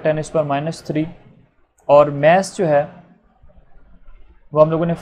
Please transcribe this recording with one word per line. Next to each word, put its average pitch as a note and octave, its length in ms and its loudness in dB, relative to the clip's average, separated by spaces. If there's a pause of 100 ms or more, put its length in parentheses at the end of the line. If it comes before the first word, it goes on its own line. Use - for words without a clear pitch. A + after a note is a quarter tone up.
ten D#3 140 0
to D#3 60 -6
the - 100 -14
power D3+ 200 -2
minus D3+ 340 -6
three D#3 180 -4 (840)
और D3 220 6 (100)
मास F3+ 360 0
जो F#3 100 -2
है D3 160 0 (1700)
वो D3+ 100 2
हम D#3 80 2
लोगों E3 160 -2
ने E3+ 160 -2